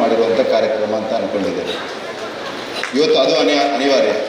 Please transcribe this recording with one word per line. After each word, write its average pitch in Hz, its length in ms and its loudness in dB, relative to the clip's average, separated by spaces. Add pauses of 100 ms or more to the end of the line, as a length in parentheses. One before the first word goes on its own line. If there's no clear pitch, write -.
ಮಾಡಿರುವಂಥ 113 380 2 (140)
ಕಾರ್ಯಕ್ರಮ 107 460 0
ಅಂತ 104 100 -4 (100)
ಅನ್ಕೊಂಡಿದ್ದೇನೆ. 95 540 -4 (1200)
ಇವತ್ತು 156 240 4
ಅದು 139 200 2
ಅನಿವಾ-, 143 340 2
ಅನಿವಾರ್ಯ. 135 360 4 (160)